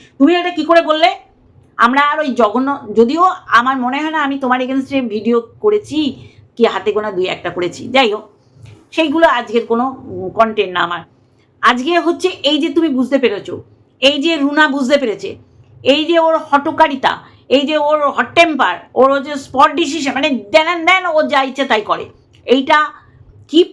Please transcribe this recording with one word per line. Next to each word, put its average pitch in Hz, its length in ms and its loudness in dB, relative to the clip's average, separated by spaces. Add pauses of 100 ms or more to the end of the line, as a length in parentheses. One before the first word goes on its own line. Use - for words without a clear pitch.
(180)
তুমি 311 160 4
এটা 359 160 -2
কি 330 140 -6
করে 339 180 4
বললে?" 320 340 0 (600)
আমরা 247 240 2
আর 294 200 0
ওই 285 140 -2
জঘন্য, 240 600 -2
যদিও 240 280 4 (240)
আমার 254 320 2
মনে 254 240 -4
হয় 311 80 -4
না 311 120 -2
আমি 277 160 -4
তোমার 254 220 -2
against-এ 269 400 -2
ভিডিও 233 400 -2
করেছি, 226 880 -2 (280)
কি 233 80 0
হাতে 208 280 0
গোনা 214 180 -2
দুই 185 180 -2
একটা 165 220 -6
করেছি, 175 380 -8
যাই 254 240 2
হোক, 214 160 -10 (640)
সেইগুলো 320 360 2
আজকের 233 400 0
কোনো, 240 240 -2
উম, 185 380 -12
কনটেন্ট 208 440 0
না 180 80 -2
আমার। 170 240 -6 (580)
আজকে 254 360 0
হচ্ছে 339 300 -2
এই 302 300 -6
যে 311 100 -2
তুমি 330 200 0
বুঝতে 262 300 0
পেরেছো, 202 440 -4 (380)
এই 277 220 2
যে 330 140 0
রুনা 294 320 0
বুঝতে 269 280 0
পেরেছে, 233 400 -4 (460)
এই 302 220 2
যে 339 140 2
ওর 320 200 2
হটকারিতা, 285 840 0 (260)
এই 262 120 4
যে 302 160 0
ওর 294 340 2
হট - 240 -4
টেম্পার, 262 600 0
ওর 269 180 4
হচ্ছে 277 240 -4
স্পট 277 380 2
ডিসিশন, 277 400 -2
মানে 277 160 0
দেন 311 460 2
and 330 100 -4
দেন 370 200 4
ও 311 220 0
যা 269 140 2
ইচ্ছে 269 220 -4
তাই 220 160 0
করে, 190 280 -4 (360)
এইটা 294 460 2 (580)
কি 330 240 4